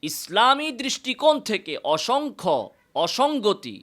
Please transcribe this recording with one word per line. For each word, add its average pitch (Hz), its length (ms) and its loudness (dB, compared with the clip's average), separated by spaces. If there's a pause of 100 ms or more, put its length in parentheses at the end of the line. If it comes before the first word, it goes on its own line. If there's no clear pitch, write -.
ইসলামী 240 640 2 (140)
দৃষ্টিকোণ 269 540 2 (140)
থেকে 185 240 -4 (220)
অসংখ্য 240 600 0 (500)
অসঙ্গতি 202 760 0